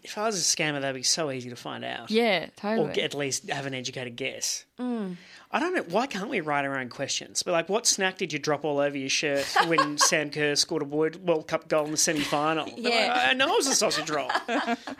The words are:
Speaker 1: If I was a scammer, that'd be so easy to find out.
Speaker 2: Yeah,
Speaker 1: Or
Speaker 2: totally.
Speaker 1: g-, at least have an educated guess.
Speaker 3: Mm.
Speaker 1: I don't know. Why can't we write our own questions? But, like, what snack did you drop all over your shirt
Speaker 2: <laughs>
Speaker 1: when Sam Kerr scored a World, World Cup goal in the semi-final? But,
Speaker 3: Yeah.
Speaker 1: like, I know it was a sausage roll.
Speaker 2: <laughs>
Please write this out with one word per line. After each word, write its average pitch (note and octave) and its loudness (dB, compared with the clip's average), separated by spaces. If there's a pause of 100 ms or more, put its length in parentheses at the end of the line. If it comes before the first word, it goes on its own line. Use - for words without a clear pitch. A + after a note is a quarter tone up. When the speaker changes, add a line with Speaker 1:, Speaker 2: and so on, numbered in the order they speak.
Speaker 1:
If - -12
I G#3+ -2
was A3 0
a E3 -2
scammer, D3 0
that'd C3+ -2
be C3 -10
so D#3 0
easy B2+ -6
to B2 -12
find A#2+ -10
out. B2 -6
Speaker 2:
Yeah, G#3+ 4
Speaker 1:
Or - -12
Speaker 2:
totally. G3+ 0
Speaker 1:
g-, G3 2
at D3 -2
least C#3 -4
have C#3+ -4
an C3+ -6
educated B2+ -8
guess. B2+ -6 (120)
Speaker 3:
Mm. A3+ -4 (360)
Speaker 1:
I - 0
don't F4 0
know. - 0
Why G#3 0
can't G#3 -6
we A#3 -2
write D3 0
our C#3 -2
own B2 -6
questions? - -4
But, F3+ -2
like, E3 2
what A3+ 0
snack F#3 2
did E3+ -4
you D3+ -2
drop C#3+ 0
all D3 0
over C#3+ 2
your C3+ -4
shirt C#3 2
Speaker 2:
<laughs> - 4
Speaker 1:
when D3 2
Sam D3+ 4
Kerr D3 0
scored D3+ 2
a D3 -2
World, D#3 0 (100)
World D#3+ 2
Cup D#3+ -2
goal D#3 4
in D3+ -4
the D#3 -2
semi-final? D3+ 2
But, - -12
Speaker 3:
Yeah. A#3 2
Speaker 1:
like, B3+ 4
I B3+ 6
know C4 2
it A#4+ 6
was D#4+ 4
a C4 2
sausage D#3 2
roll. C#3+ 0 (180)
Speaker 2:
<laughs> A#3 0 (240)